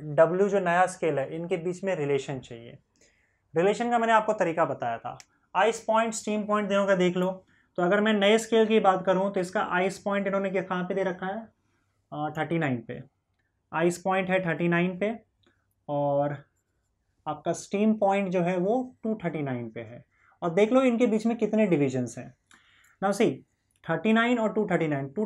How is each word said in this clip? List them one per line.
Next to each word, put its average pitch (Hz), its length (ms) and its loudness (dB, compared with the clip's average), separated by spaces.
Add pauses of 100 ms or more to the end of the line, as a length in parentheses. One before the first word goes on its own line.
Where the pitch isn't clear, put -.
(160)
W 170 320 4
जो 196 120 0
नया 180 280 2
स्केल 160 320 -2
है, 139 160 -4
इनके 170 220 -4
बीच 175 260 -6
में 190 120 -2
रिलेशन 143 440 -2
चाहिए। 120 380 -18 (760)
रिलेशन 208 360 2
का 240 100 2
मैंने 226 140 2
आपको 214 200 4
तरीका 170 320 0
बताया 123 320 -4
था, 123 200 -12 (380)
आइस 214 240 2
पॉइंट, 220 340 0
स्टीम 214 320 -4
पॉइंट 208 240 -2
दोनों 196 180 2
का 196 80 4
देख 180 220 2
लो। 180 120 0 (480)
तो 180 60 0
अगर 196 180 2
मैं 220 120 2
नए 208 240 6
स्केल 220 300 2
की 220 120 4
बात 190 260 4
करूँ 190 280 2
तो 196 60 -2
इसका 180 220 -2 (100)
आइस 185 280 -2
पॉइंट 202 280 -4
इन्होंने 196 220 -2
क्या, 185 140 -2
कहाँ 180 200 -4
पे 180 100 -4
दे 190 100 -2
रखा 185 240 -4
है, 208 120 -6 (720)
अ, 151 260 -6
थर्टी 156 220 -2
नाइन 131 280 -2
पे। - 140 -12 (680)
आइस 170 260 0
पॉइंट 190 320 -2
है 185 160 2
थर्टी 170 220 -2
नाइन 175 320 0
पे, 208 140 -2 (760)
और 143 500 -2 (880)
आपका 151 280 -6
स्टीम 208 400 0
पॉइंट 196 360 0
जो 180 120 0
है 180 160 0
वो 190 180 0 (280)
टू 220 200 -4
थर्टी 165 180 -4
नाइन 123 280 -6
पे 117 120 -12
है। 120 220 -16 (380)
और 175 120 -2
देख 208 180 2
लो 262 120 4
इनके 247 240 2
बीच 214 180 0
में 226 120 0
कितने 214 300 0
डिवीजन्स 131 500 0
हैं। - 160 -14 (680)
Now 196 120 2
see, 190 180 2 (520)
थर्टी 165 300 0
नाइन 233 260 2
और 220 140 0
टू 214 180 0
थर्टी 165 160 2
नाइन, 139 220 -2
टू 208 160 -4